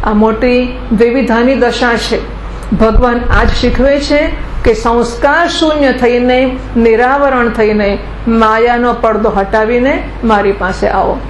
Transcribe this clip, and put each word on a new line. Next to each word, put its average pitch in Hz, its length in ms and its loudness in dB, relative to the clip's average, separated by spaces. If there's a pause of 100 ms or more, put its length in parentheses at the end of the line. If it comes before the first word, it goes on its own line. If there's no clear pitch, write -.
આ 214 100 -2
મોટી 247 640 0 (120)
દ્વિવિધાની 240 640 2
દશા 233 400 0
છે. 214 240 -4 (520)
ભગવાન 220 440 2
આ 240 280 0
જ 240 60 2
શીખવે 262 500 2
છે 294 300 0 (340)
કે 233 100 2
સંસ્કાર 240 720 0
શૂન્ય 302 440 0
થઈને, 247 680 0 (200)
નિરાવરણ 247 720 2
થઈને, 208 480 0 (300)
માયાનો 226 680 2
પડદો 220 360 0
હટાવીને 220 760 0 (200)
મારી 202 280 2
પાસે 196 380 -2
આવો. - 280 -2 (120)